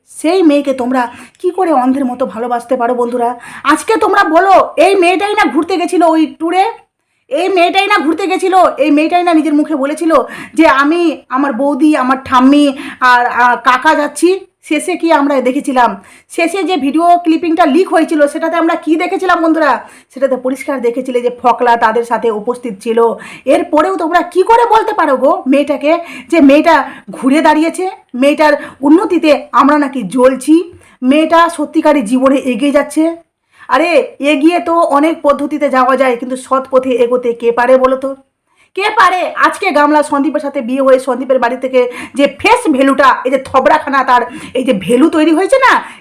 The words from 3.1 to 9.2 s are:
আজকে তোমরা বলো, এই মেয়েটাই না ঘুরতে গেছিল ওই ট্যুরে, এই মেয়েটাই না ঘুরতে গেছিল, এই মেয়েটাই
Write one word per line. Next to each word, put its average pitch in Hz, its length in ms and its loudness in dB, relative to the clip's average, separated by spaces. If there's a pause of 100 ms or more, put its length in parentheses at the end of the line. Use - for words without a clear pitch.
আজকে 302 340 0
তোমরা 403 260 0
বলো, 349 540 2
এই 370 180 4
মেয়েটাই 381 380 0
না 415 200 0
ঘুরতে 330 240 -2
গেছিল 349 260 0
ওই 320 220 2
ট্যুরে, 359 460 -2 (560)
এই 339 220 -2
মেয়েটাই 381 380 0
না 392 180 0
ঘুরতে 349 220 -2
গেছিল, 370 280 -2 (220)
এই 294 140 0
মেয়েটাই 320 320 0